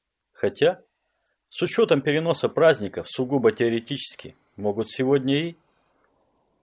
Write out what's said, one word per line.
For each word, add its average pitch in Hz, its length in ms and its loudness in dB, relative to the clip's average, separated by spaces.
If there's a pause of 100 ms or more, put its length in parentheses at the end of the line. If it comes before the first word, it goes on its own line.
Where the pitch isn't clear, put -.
(320)
Хотя, 143 480 -2 (720)
с - 120 -6
учетом 180 380 2
переноса 151 480 -2
праздников, 131 600 2
сугубо 127 440 2
теоретически, 117 840 -4 (220)
могут 104 340 -4
сегодня 135 440 0
и». 165 220 -4 (1080)